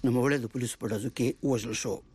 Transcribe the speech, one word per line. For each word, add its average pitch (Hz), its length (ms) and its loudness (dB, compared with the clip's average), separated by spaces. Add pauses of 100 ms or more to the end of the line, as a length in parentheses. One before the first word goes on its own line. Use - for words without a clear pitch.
نوموړی 127 340 4
د 117 140 -4
پولیسو 123 260 -4
په 120 100 -6
ډزو 110 300 -2
کې 127 100 2 (140)
وژل 117 300 0
شو. 107 240 -4 (180)